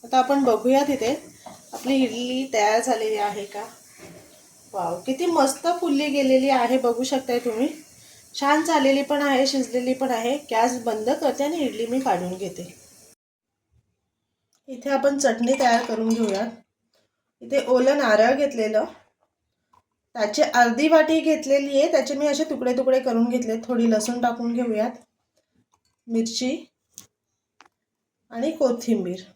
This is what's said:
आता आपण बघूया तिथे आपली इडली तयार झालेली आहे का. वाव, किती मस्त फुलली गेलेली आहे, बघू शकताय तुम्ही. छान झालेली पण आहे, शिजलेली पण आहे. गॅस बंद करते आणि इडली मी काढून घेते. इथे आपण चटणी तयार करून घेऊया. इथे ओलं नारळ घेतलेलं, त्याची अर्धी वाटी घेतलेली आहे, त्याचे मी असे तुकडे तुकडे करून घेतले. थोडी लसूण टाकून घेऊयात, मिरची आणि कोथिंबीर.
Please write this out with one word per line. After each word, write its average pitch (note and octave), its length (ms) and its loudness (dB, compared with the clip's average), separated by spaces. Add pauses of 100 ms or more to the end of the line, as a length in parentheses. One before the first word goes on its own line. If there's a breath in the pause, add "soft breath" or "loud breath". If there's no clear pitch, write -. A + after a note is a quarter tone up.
आता B3 140 2
आपण C4+ 260 2
बघूया B3+ 440 4
तिथे B3+ 220 -2 (600 loud breath)
आपली C4 220 -2
इडली B3+ 580 -2
तयार A3 280 2
झालेली A3 360 -2
आहे G3+ 300 -4
का. G#3 180 -12 (1080)
वाव, F3 260 -6
किती C4+ 260 -4
मस्त D4+ 400 2 (140)
फुलली D4 280 0
गेलेली C4+ 420 4
आहे, B3+ 280 2
बघू A#3+ 260 0
शकताय C4 340 -2
तुम्ही. B3 300 -2 (680 loud breath)
छान D4 300 0
झालेली C#4 380 2
पण C#4+ 200 -2
आहे, C4+ 240 2
शिजलेली B3+ 480 -2
पण C4 160 -4
आहे. A#3+ 260 -2 (140)
गॅस B3 340 0
बंद A3 260 -2
करते C#4 340 -2
आणि D#4+ 140 -4
इडली A3+ 280 -4
मी B3+ 140 -2
काढून F3+ 360 -2
घेते. F3+ 380 -12 (1900)
इथे C4 220 -8
आपण C#4 280 2
चटणी A#3+ 400 2
तयार A#3 260 4
करून A3+ 240 -2
घेऊया. A3+ 400 0 (960)
इथे B3+ 240 -2
ओलं B3+ 320 4
नारळ A#3 360 4
घेतलेलं, A3 500 0 (1300)
त्याची G#3+ 300 0
अर्धी B3+ 440 2
वाटी D#4+ 320 6
घेतलेली C#4 600 2
आहे, E4 100 2
त्याचे C#4+ 240 0
मी C#4+ 120 -2
असे D4 180 0
तुकडे B3 320 -2
तुकडे C4 240 2
करून A#3+ 280 0
घेतले. A3+ 360 -2
थोडी A#3 260 0
लसूण A#3+ 300 -2
टाकून A#3 340 -2
घेऊयात, A#3 360 -2 (1160)
मिरची A3+ 440 -2 (1800)
आणि B3+ 220 -2
कोथिंबीर. A3 720 -2 (140)